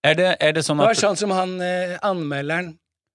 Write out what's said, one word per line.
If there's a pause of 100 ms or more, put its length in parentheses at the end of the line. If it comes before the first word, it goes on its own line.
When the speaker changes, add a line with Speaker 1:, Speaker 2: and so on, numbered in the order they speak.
Speaker 1:
Er
det,
er
det
sånn
Speaker 2:
Det
var
Speaker 1:
at
Speaker 2:
sånn
som
han,
eh,
anmelderen (380)